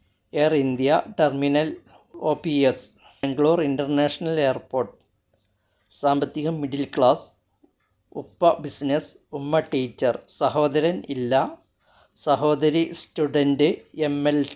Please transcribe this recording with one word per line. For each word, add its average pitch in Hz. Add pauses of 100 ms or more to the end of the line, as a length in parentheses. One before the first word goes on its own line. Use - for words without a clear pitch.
(340)
എയർ 151
ഇന്ത്യ 135 (180)
ടെർമിനൽ 143 (380)
ഒ 151
പി 160
എസ്, 139
ബാംഗ്ലൂർ 147
ഇന്റർനാഷണൽ 147
എയർപോർട്ട്. 131 (1000)
സാമ്പത്തികം 147
മിഡിൽ 139 (140)
ക്ലാസ്. 135 (760)
ഉപ്പ -
ബിസിനസ്, 147 (160)
ഉമ്മ 147
ടീച്ചർ, 127 (100)
സഹോദരൻ 147
ഇല്ല, 131 (580)
സഹോദരി 151
സ്റ്റുഡന്റ്, 147
എം 143
എൽ 147